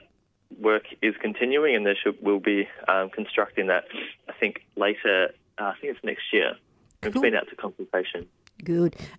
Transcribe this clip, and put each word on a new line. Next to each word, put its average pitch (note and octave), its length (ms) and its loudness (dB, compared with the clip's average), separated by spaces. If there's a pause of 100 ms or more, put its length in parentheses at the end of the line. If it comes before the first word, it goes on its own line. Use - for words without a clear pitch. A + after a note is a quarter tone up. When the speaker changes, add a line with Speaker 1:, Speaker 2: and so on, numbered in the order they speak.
(600)
Speaker 1:
work G#2+ 260 2 (180)
is A2 180 2
continuing, B2+ 540 2
and G#2 100 2
they G2+ 80 4
should, - 260 -2
will G2+ 200 2
be, G2 280 2 (200)
um, F#2+ 240 2
constructing G#2 560 -2
that, F2+ 160 2 (440)
I - 60 -10
think, - 320 -4 (100)
later, G2+ 600 2 (240)
uh, G#2 60 -4
I G2 140 -2
think C#3+ 140 -6
it's - 100 -14
next - 300 -6
year. F2+ 200 4 (480)
It's G#3+ 120 -4
Speaker 2:
Cool. B3+ 80 0
Speaker 1:
been A#3+ 120 4
out - 140 0
to - 80 -16
consultation. - 720 -6 (380)
Speaker 2:
Good. E3+ 320 0 (220)